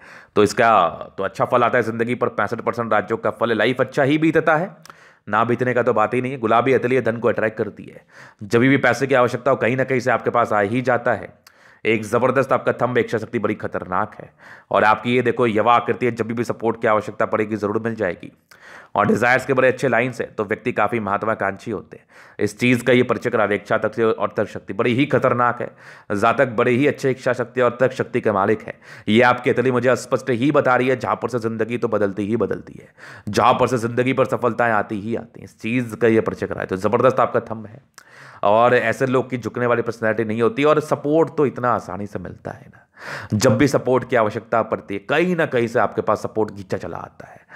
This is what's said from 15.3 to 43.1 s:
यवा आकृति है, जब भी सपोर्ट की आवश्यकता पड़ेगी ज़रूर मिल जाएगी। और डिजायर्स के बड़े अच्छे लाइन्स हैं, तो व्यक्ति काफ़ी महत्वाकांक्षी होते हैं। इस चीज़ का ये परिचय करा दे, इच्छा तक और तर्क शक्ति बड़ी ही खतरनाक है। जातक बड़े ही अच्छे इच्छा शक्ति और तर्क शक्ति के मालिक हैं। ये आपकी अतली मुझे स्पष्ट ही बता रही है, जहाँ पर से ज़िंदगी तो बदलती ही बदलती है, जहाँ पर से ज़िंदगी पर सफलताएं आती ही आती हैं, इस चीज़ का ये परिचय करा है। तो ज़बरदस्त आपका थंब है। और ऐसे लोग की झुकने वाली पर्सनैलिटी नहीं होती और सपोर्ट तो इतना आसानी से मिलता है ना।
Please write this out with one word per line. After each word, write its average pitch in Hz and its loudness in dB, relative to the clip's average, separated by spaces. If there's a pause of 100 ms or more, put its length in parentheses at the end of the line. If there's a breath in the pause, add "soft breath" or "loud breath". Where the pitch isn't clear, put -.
यवा 107 2
आकृति 120 0
है, 120 0
जब 113 -4
भी 117 -4
सपोर्ट 110 -4
की 120 0
आवश्यकता 107 0
पड़ेगी 107 -2
ज़रूर 104 -2
मिल 113 -6
जाएगी। 92 -6 (640 loud breath)
और 104 4
डिजायर्स 123 2
के 139 0
बड़े 127 4
अच्छे 127 0
लाइन्स 117 0
हैं, - -10
तो 110 -2
व्यक्ति 107 -4
काफ़ी 110 0
महत्वाकांक्षी 101 -4
होते - -10
हैं। - -20 (340 loud breath)
इस - -4
चीज़ 123 2
का 131 4
ये 123 6
परिचय 120 -2
करा 110 2
दे, 101 0
इच्छा 110 -2
तक 110 0
और 101 -4
तर्क 104 -2
शक्ति - -12
बड़ी 117 0
ही 139 2
खतरनाक 120 0
है। - -8 (440 loud breath)
जातक 117 2
बड़े 120 0
ही 131 2
अच्छे 131 -2
इच्छा 127 -2
शक्ति 123 -4
और 120 2
तर्क 127 2
शक्ति 120 -4
के 113 0
मालिक 104 0
हैं। - -14 (360 loud breath)
ये 110 6
आपकी 123 4
अतली 123 2
मुझे 123 2
स्पष्ट 127 -4
ही 127 0
बता 131 4
रही 127 0
है, 131 2
जहाँ 110 -4
पर 117 -4
से 123 -4
ज़िंदगी 113 -4
तो 117 -2
बदलती 104 -2
ही 117 -2
बदलती - -6
है, - -20 (400 loud breath)
जहाँ 110 4
पर 120 2
से 120 0
ज़िंदगी 120 0
पर 120 2
सफलताएं 117 0
आती 104 -2
ही 113 -6
आती - -10
हैं, - -18
इस - -20
चीज़ 117 -4
का 120 2
ये 113 6
परिचय - -4
करा - -8
है। - -4
तो 95 -4
ज़बरदस्त 107 2
आपका 120 0
थंब 110 -10
है। 104 -20 (640 loud breath)
और 117 4
ऐसे 113 0
लोग 123 0
की 131 -6
झुकने 117 -6
वाली 117 2
पर्सनैलिटी 110 -2
नहीं 110 -4
होती 117 0
और 151 4
सपोर्ट 151 0
तो 147 2
इतना 123 -2
आसानी 98 -6
से 98 -10
मिलता 90 -12
है - -20
ना। - -20 (520 loud breath)